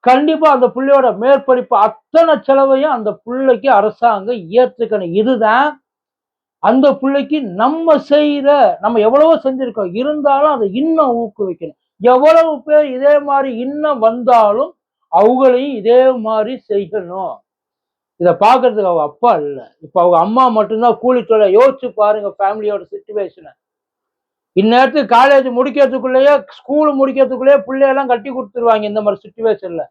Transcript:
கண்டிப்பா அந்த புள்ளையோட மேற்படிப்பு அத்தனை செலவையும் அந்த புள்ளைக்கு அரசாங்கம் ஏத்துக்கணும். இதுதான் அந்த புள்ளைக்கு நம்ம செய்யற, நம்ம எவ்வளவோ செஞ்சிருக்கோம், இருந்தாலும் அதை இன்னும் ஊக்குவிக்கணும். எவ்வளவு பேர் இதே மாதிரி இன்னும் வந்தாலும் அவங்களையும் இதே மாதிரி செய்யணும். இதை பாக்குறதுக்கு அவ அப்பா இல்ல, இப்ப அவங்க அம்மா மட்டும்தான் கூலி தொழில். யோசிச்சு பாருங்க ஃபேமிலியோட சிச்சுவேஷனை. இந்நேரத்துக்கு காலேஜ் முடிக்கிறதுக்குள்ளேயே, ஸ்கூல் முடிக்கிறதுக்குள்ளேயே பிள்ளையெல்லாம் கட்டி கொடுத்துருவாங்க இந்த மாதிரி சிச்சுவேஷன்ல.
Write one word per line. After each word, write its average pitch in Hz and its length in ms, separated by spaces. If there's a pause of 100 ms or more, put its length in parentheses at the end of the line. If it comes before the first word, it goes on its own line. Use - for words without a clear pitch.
கண்டிப்பா 302 460
அந்த 254 180
புள்ளையோட 269 480
மேற்படிப்பு 254 640
அத்தனை 311 540 (120)
செலவையும் 269 500
அந்த 214 140 (140)
புள்ளைக்கு 247 460
அரசாங்கம் 214 720 (100)
ஏத்துக்கணும். 214 600
இதுதான் 226 540 (960)
அந்த 254 300
புள்ளைக்கு 277 460 (160)
நம்ம 302 420 (120)
செய்யற, 285 400 (320)
நம்ம 214 200
எவ்வளவோ 277 360
செஞ்சிருக்கோம், 254 580
இருந்தாலும் 285 600
அதை 226 180
இன்னும் 285 440
ஊக்குவிக்கணும். 202 640 (220)
எவ்வளவு 311 520 (100)
பேர் 302 240 (100)
இதே 285 220
மாதிரி 277 380
இன்னும் 285 420
வந்தாலும் 226 720 (420)
அவங்களையும் 254 600
இதே 226 260 (220)
மாதிரி 220 320 (140)
செய்யணும். 185 680 (840)
இதை 175 140
பாக்குறதுக்கு 208 580
அவ 160 100
அப்பா 180 340
இல்ல, 143 220 (220)
இப்ப 156 200
அவங்க 175 180
அம்மா 220 300
மட்டும்தான் 220 500
கூலி 247 260
தொழில். 208 320
யோசிச்சு 262 380
பாருங்க 208 360
ஃபேமிலியோட 208 540
சிச்சுவேஷனை. 196 680 (1040)
இந்நேரத்துக்கு 240 580
காலேஜ் 269 380
முடிக்கிறதுக்குள்ளேயே, 262 800 (180)
ஸ்கூல் 302 460
முடிக்கிறதுக்குள்ளேயே 269 680
பிள்ளையெல்லாம் 269 500
கட்டி 240 180
கொடுத்துருவாங்க 233 540
இந்த 208 180
மாதிரி 202 200
சிச்சுவேஷன்ல. 202 680